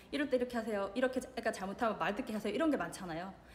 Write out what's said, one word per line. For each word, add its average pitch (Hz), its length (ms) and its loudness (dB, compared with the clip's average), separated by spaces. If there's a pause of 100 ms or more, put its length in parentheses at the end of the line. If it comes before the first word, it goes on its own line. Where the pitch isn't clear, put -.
(120)
"이럴 285 180 0
때 254 80 4
이렇게 240 200 0
하세요. 214 380 0
이렇게 254 240 2
자-, - 100 -6
그러니까 226 220 -2
잘못하면 196 460 0
말 175 180 2
듣게 233 180 -4
하세요." 208 200 0
이런 311 180 4
게 262 60 4
많잖아요. 175 560 -4 (220)